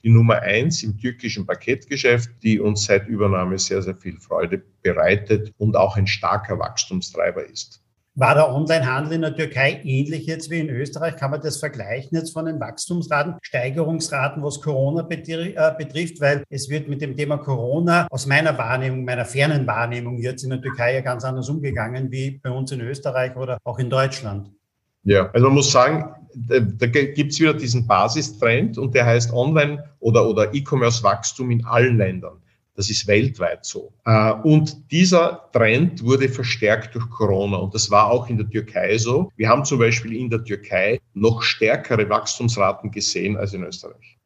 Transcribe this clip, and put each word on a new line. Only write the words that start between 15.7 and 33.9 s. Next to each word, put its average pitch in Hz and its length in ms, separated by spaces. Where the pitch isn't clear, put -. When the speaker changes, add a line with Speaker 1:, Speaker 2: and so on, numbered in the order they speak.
Speaker 2:
betrifft? 151 420
Weil 143 300
es 123 180
wird 147 200
mit 143 120
dem 135 160
Thema 143 220
Corona 147 720
aus 135 160
meiner 143 320
Wahrnehmung, 127 460
meiner 123 200
fernen 139 400
Wahrnehmung 120 540
jetzt 127 240
in 131 80
der 131 100
Türkei 127 340
ja 131 80
ganz 123 220
anders 131 240
umgegangen 131 640
wie 135 320
bei 131 80
uns 131 220
in 127 80
Österreich 127 560
oder 127 260
auch 120 160
in 127 100
Deutschland. 113 640
Speaker 1:
Ja, 98 260
also 123 160
man 135 80
muss 135 160
sagen, 143 420
da, 117 240
da 107 300
ge-, 135 240
gibt's 143 280
wieder 156 140
diesen 123 320
Basistrend 117 880
und 117 160
der 120 140
heißt 117 260
Online- 147 520
oder, 110 280
oder 104 240
E-Commerce-Wachstum 120 1000
in 117 120
allen 120 320
Ländern. 92 420
Das 98 120
ist - 180
weltweit 104 600
so. - 260